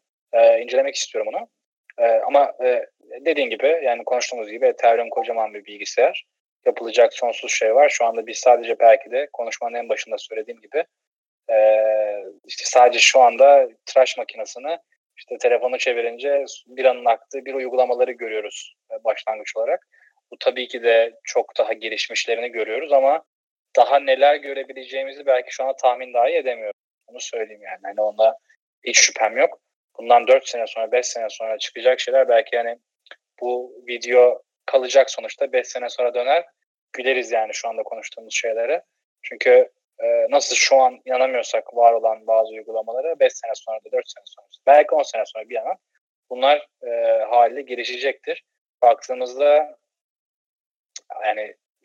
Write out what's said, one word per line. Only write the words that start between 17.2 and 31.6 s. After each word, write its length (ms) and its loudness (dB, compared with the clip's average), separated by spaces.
bir 100 -10
uygulamaları 580 0
görüyoruz, 640 -10
e, 120 -12
başlangıç 520 -6
olarak. 300 -4
Bu 80 -20
tabii 300 -4
ki 140 -10
de 300 2
çok 340 -4
daha 140 -2
gelişmişlerini 760 -6
görüyoruz 440 -6
ama 320 2
daha 220 4
neler 380 2
görebileceğimizi 880 -10
belki 280 0
şu 100 -6
anda 120 -4
tahmin 380 -2
dahi 180 2
edemiyorum. 480 -6
Bunu 120 -18
söyleyeyim 420 -10
yani. 200 -16
Hani 180 -10
onda 380 0
hiç 140 0
şüphem 400 0
yok. 220 -2
Bundan 300 4
dört 200 2
sene 180 -6
sonra, 260 -6
beş 140 0
sene 240 -8
sonra 280 -8
çıkacak 420 0